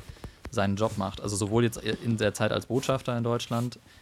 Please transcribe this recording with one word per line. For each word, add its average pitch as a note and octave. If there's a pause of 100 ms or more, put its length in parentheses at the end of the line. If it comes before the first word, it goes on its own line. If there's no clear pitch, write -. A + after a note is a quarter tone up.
(500)
seinen G2
Job G#2+
macht. F#2+
Also G#2
sowohl G#2+
jetzt A2+
in A2
der G#2
Zeit A2
als G#2+
Botschafter B2+
in A#2
Deutschland, A#2 (220)